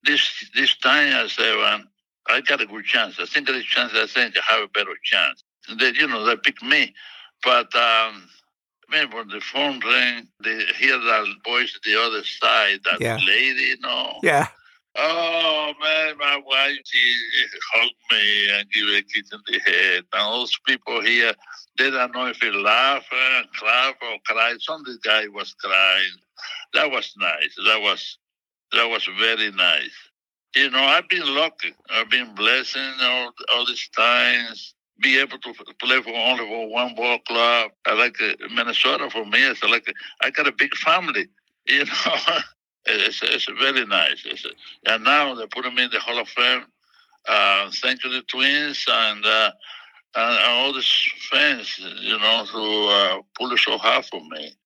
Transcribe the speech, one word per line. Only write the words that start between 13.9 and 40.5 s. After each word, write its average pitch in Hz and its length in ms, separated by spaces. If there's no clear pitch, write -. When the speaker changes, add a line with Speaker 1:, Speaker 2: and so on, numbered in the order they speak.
Speaker 2:
Yeah. 151 240
Speaker 1:
Oh, 165 840
man, 156 380
my 143 200
wife, 139 380
she 123 300
hugged 120 220
me 104 380
and 101 220
give 104 160
a 101 160
kiss 101 280
in 107 140
the - 140
head. 92 520
And 104 220
those 120 320
people 123 360
here, 113 320
they 135 140
don't 123 240
know 127 100
if 123 140
they 117 120
laugh 117 600
and 127 420
clap 123 480
or 117 240
cry. 113 340
Some 156 220
of 139 60
the 120 160
guy 107 240
was 101 260
crying. 95 640
That 147 160
was 123 280
nice. 78 380
That 110 140
was, - 360
that 117 180
was 110 180
very 110 320
nice. 87 420
You 135 160
know, 131 120
I've 156 240
been 147 280
lucky. 156 400
I've 110 180
been 120 240
blessed 127 440
all, 123 300
all 123 140
these 120 280
times. 120 800
Be 131 160
able 135 200
to 127 140
f-, - 300
play 123 200
for 113 120
only 117 320
for 110 220
one 120 260
ball 120 260
club. 117 520
I 107 80
like, 117 280
uh, 107 120
Minnesota 117 560
for 113 140
me. 104 200
It's 131 200
like, 113 240
uh, 92 60
I 127 80
got 147 180
a 135 40